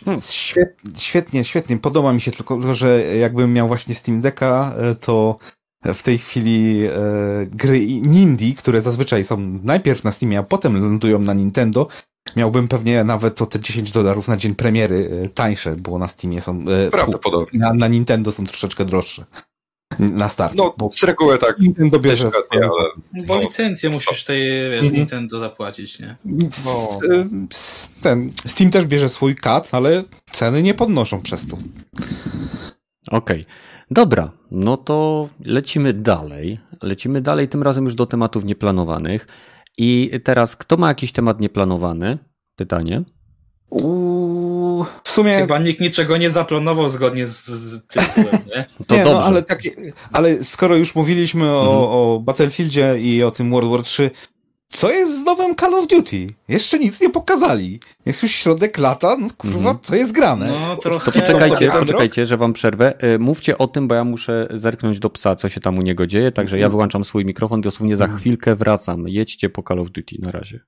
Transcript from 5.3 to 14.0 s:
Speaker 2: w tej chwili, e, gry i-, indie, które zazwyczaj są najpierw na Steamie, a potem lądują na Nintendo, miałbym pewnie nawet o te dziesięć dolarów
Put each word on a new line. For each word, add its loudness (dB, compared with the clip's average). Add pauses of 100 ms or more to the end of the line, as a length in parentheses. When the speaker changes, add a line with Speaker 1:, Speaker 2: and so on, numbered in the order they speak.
Speaker 2:
w -10
tej 2
chwili, 0
e, -2 (560)
gry 2
i-, 0
indie, 4
które 2
zazwyczaj 0
są -6
najpierw 0
na 0
Steamie, -2
a -2
potem 0
lądują 2
na 0
Nintendo, 0 (480)
miałbym 2
pewnie 2
nawet 0
o 2
te -6
dziesięć -6
dolarów 2